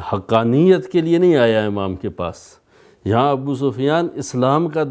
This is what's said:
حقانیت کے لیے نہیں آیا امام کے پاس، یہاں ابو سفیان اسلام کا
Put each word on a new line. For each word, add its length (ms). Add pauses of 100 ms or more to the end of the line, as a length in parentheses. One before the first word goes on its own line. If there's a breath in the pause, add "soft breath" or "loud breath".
(120)
حقانیت 800
کے 80
لیے 180
نہیں 180
آیا 300
امام 300
کے 120
پاس، 280 (680 soft breath)
یہاں 260
ابو 240
سفیان 600
اسلام 540
کا 220